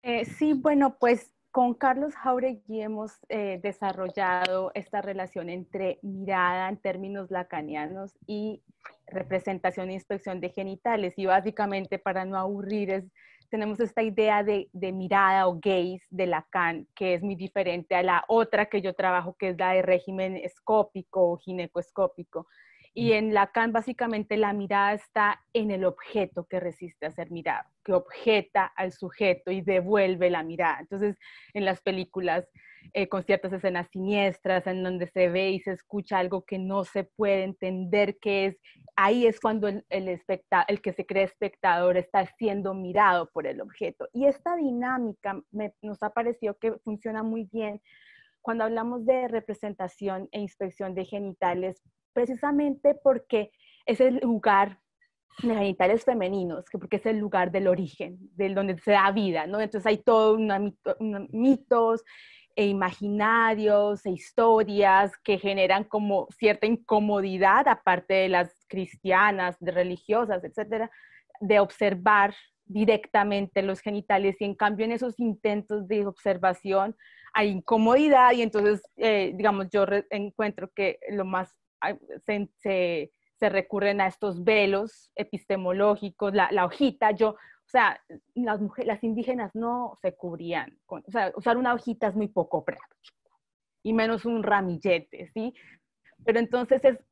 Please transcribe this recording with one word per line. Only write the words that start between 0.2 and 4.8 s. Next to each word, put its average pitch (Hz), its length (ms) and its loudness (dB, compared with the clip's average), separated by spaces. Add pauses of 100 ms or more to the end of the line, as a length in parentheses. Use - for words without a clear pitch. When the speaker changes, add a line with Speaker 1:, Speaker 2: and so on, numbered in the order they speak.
Speaker 1:
sí, 302 300 0
bueno, 277 440 4
pues 233 360 2 (160)
con 247 240 2
Carlos 277 400 0
Jáuregui 240 680 -4
hemos, 214 380 -8 (100)
eh, 202 320 -4
desarrollado 185 1120 -2
esta 202 280 -6